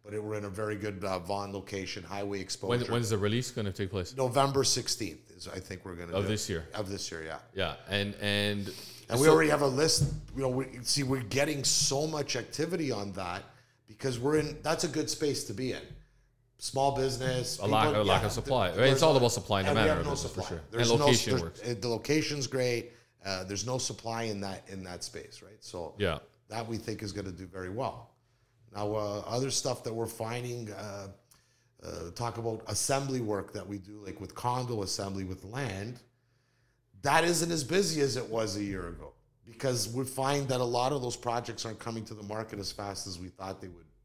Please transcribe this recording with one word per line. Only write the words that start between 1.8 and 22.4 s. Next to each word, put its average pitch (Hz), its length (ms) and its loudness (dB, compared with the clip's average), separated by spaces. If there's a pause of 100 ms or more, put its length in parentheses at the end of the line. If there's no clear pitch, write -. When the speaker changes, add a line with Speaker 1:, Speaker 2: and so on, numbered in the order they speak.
Speaker 1:
highway 101 380 -4
exposure. 110 440 0
Speaker 2:
When, 113 80 -2
when's 117 180 2
the 110 80 2
release 107 340 2
gonna 104 200 -2
take 98 180 -2
place? 98 260 -4
Speaker 1:
November 135 480 4
sixteenth - 720 0
is, 90 100 -12
I 95 140 -8
think - 240 -10
we're 92 100 -10
gonna 85 200 -10
Speaker 2:
Of 98 100 2
Speaker 1:
do 92 40 0
it. 107 40 2
Speaker 2:
this 104 160 -2
year? 82 260 -2
Speaker 1:
Of 101 140 -4
this 98 240 -6
year, 82 120 -8
yeah. 78 140 -8 (160)
Speaker 2:
Yeah, 87 200 -2 (140)
and, 101 280 0
and 104 560 0 (360)
Speaker 1:
And 120 120 2
we 147 60 8
Speaker 2:
so 156 60 12
Speaker 1:
already 156 180 8
have 147 120 4
a 143 60 4
list. 147 440 4 (220)
You 135 80 -2
know, 135 60 2
we 127 180 0 (160)
see 139 220 0
we're 131 180 0
getting 139 400 0
so - 460 4
much 147 260 -2
activity 156 560 -2
on 101 220 -2
that 92 320 -6 (420)
because 123 320 -4
we're 147 200 2
in. 147 240 -2
That's 160 200 0
a 175 60 0
good 151 200 0
space - 360 0
to 104 100 -8
be 127 200 -2
in. 73 80 -8 (800)
Small 135 360 2
business, 127 640 0
Speaker 2:
A 101 80 0
lack, 110 180 6
Speaker 1:
people, 107 160 4
Speaker 2:
a - 20 4
lack 95 180 6
Speaker 1:
yeah, 107 40 2
Speaker 2:
of 104 60 2
supply, 120 340 2
Speaker 1:
th-, 87 120 0
Speaker 2:
right? 110 80 8
It's 135 80 10
Speaker 1:
there's 135 100 6
Speaker 2:
all 160 80 10
Speaker 1:
no, 135 60 8
Speaker 2:
about 120 120 8
supply 101 300 2
and 95 80 2
Speaker 1:
and 98 80 4
we 110 60 6
Speaker 2:
demand 101 80 8
Speaker 1:
have 87 100 4
Speaker 2:
in 85 60 0
our - 40 0
Speaker 1:
no 85 60 0
Speaker 2:
business, - 160 -4
for 95 80 -6
Speaker 1:
supply. 87 160 -4
Speaker 2:
sure. 76 160 -10
Speaker 1:
There's 117 180 4
Speaker 2:
And 117 80 8
Speaker 1:
no 147 80 4
Speaker 2:
location 117 240 6
Speaker 1:
there's, 127 140 4
Speaker 2:
works. 82 180 -10
Speaker 1:
uh, 123 180 -2
the 120 80 -2
location's 143 600 0